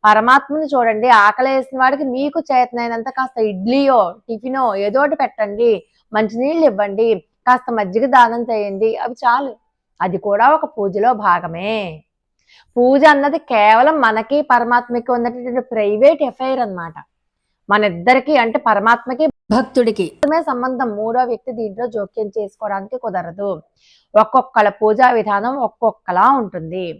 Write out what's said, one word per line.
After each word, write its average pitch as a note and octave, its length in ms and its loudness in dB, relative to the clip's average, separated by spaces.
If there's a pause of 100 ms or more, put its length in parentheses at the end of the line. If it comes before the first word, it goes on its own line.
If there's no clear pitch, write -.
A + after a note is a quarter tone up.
పరమాత్మని C4 600 2
చూడండి. A#3+ 500 0
ఆకలి G#3+ 340 2
వేసిన C4 280 -4
వాడికి C4+ 260 0
మీకు C#4 360 -4
చేతనైనంత A#3+ 720 -2
కాస్త B3+ 380 -4
ఇడ్లీయో, A#3+ 500 2 (220)
టిఫినో B3 460 -6 (100)
ఏదో G3+ 240 -2
ఒకటి D4 160 0
పెట్టండి, A3+ 560 -2 (400)
మంచినీళ్ళు A#3+ 540 0
ఇవ్వండి, G#3 420 0 (360)
కాస్త B3 280 0
మజ్జిగ G#3+ 340 -2
దానం A#3+ 360 4
చేయండి, G#3+ 540 -2
అవి A#3+ 180 -8
చాలు. B3+ 380 0 (480)
అది F3+ 180 -4
కూడా G#3 320 0
ఒక D#4 200 2
పూజలో G3+ 480 -2
భాగమే. F3+ 560 -2 (1000)
పూజ B3+ 300 4
అన్నది D4 400 4
కేవలం A#3 540 4
మనకి A3+ 420 0
పరమాత్మకి A#3+ 720 0
ఉన్నటువంటి A#3+ 560 -4
ప్రైవేట్ A#3 600 2
అఫైర్ C4 340 -4
అన్నమాట. F3 320 -10 (720)
మన G#3 160 2
ఇద్దరికి B3 520 2
అంటే A3+ 220 2
పరమాత్మకి A#3 680 0 (260)
భక్తుడికి A3+ 560 0
మాత్రమే D4+ 360 -2
సంబంధం, B3+ 540 -4
మూడో A3+ 280 -2
వ్యక్తి A#3 280 -8
దీంట్లో A3 340 -8
జోక్యం G#3+ 420 -6
చేసుకోవడానికి G3+ 680 -8
కుదరదు. F#3 500 -8 (680)
ఒక్కొక్కళ్ళ G#3+ 540 2
పూజా G#3+ 420 2
విధానం G#3+ 480 -2
ఒక్కొక్కలా G#3+ 760 -2
ఉంటుంది. F#3 520 -6 (160)